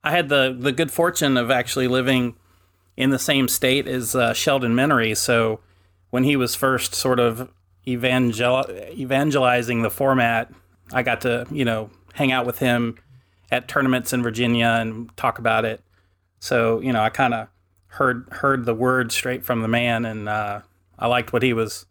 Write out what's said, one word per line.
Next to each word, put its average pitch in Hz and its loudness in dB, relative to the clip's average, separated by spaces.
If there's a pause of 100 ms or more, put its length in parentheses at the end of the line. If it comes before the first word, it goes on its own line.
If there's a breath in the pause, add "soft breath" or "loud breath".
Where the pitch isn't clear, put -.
I 147 0
had 160 0
the, 131 2
the 135 0
good 151 -2
fortune 160 2
of 120 0
actually 127 0
living 127 2 (600)
in 131 2
the 131 0
same 135 2
state 131 0
as, 127 -4
uh, 117 2
Sheldon 127 0
Menery, 123 2
so 113 0 (500)
when 127 0
he 143 4
was 123 0
first 131 0
sort 127 0
of 120 -2 (360)
evangel-, 123 0 (320)
evangelizing 127 2
the 107 0
format, 120 2 (400)
I 127 0
got 117 0
to, 120 -2
you 147 -2
know, 110 -2 (240)
hang 135 0
out 127 0
with 120 -6
him 120 0 (520 soft breath)
at 127 -2
tournaments 131 0
in 127 -2
Virginia 117 2
and 113 -10
talk - -2
about 113 0
it. 110 -6 (580)
So, 113 0
you 131 -2
know, 113 0
I 110 2
kinda 120 -2 (380)
heard, 123 -2
heard 135 -2
the 117 0
word 127 0
straight 127 -6
from 117 0
the 110 -2
man, 120 0
and, 107 -8
uh, 104 -4 (380)
I 117 -2
liked 120 0
what 120 0
he 123 2
was 113 -4